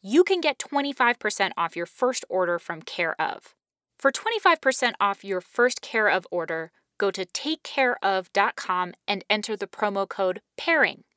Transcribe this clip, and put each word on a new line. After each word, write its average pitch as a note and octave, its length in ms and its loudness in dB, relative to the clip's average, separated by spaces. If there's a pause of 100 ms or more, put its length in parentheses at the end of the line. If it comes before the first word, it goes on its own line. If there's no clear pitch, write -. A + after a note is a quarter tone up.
you B3+ 200 4
can F#4 160 2
get D4+ 200 0
twenty-five C#4 580 0
percent G3 400 -2
off E3 180 -2
your E3+ 120 -4
first - 420 -2
order F3 300 0
from D#3+ 240 -10
Care - 360 -4
Of. - 360 -4 (420)
For - 140 2
twenty-five G#4 500 0
percent B3+ 380 0
off G3 260 -2
your F#3 160 -4
first A#3+ 400 0
Care G#3+ 280 0
Of F3+ 200 0
order, E3 400 -6 (300)
go G3 100 2
to F#3 160 -4
take - 380 -6
care B3+ 420 0
of F#3+ 280 0
dot G3 220 2
com F3+ 380 -2 (140)
and G3+ 240 -4
enter G#3+ 240 -2
the G3 100 -6
promo G3 420 -2
code F#3 340 -2 (180)
pairing. D4+ 460 0 (120)